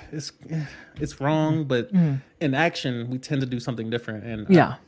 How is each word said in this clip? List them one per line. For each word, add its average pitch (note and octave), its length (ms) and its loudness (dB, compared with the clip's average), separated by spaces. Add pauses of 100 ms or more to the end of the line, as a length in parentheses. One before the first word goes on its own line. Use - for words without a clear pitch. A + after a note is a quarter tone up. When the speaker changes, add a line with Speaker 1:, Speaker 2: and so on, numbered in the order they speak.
Speaker 1:
<sighs> - 100 -20
it's, D3+ 200 -10 (340)
<sighs> - 340 -18
it's D3+ 220 -6
wrong, D#3 380 2
Speaker 2:
Mm-hmm. D3+ 80 -2
Speaker 1:
but B2 260 0
Speaker 2:
Mm-hmm. D#3+ 220 4 (260)
Speaker 1:
in C#3+ 120 2
action, C3 560 0
we B2+ 80 -4
tend C3+ 240 -2
to C3+ 60 0
do B2 120 -4
something A2+ 300 -6
different. A2+ 360 -4
And A2 240 -6
I, G3 40 8
Speaker 2:
Yeah. D3+ 200 8 (140)